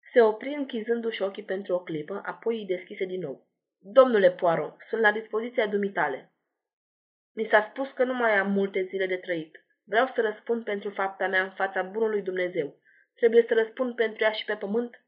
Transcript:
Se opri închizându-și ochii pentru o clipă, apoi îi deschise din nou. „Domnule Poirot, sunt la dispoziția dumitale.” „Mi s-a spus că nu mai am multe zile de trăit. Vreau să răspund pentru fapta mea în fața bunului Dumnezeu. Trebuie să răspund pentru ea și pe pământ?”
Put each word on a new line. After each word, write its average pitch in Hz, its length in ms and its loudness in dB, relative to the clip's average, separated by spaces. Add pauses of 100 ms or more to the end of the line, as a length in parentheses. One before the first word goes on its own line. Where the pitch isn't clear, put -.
(120)
Se 247 100 6
opri 220 320 2
închizându-și 233 680 -4
ochii 202 220 -6
pentru 196 300 -6
o 180 100 -2
clipă, 160 420 -8
apoi 226 320 -6
îi 208 80 -10
deschise 185 400 -6
din 185 140 -8
nou. 139 280 -10 (320)
„Domnule 208 520 6
Poirot, 165 440 0 (140)
sunt 226 120 -2
la 214 100 6
dispoziția 220 560 -4
dumitale.” 196 640 -4 (1000)
„Mi 220 180 -4
s-a 214 180 4
spus - 200 -8
că - 140 -2
nu 254 100 -2
mai 233 240 2
am 196 140 0
multe 196 320 0
zile 190 220 -4
de 185 120 -2
trăit. 165 480 -8 (180)
Vreau 240 320 2
să 247 60 0
răspund 220 420 -4
pentru 202 260 -6
fapta 190 380 -4
mea 190 160 0
în 190 80 -6
fața 190 300 -4
bunului 214 400 -2
Dumnezeu. 180 540 -4 (400)
Trebuie 233 320 6
să 240 60 0
răspund 233 420 0
pentru 220 280 -2
ea 214 80 4
și - 140 -8
pe 214 100 -4
pământ?” 220 520 -4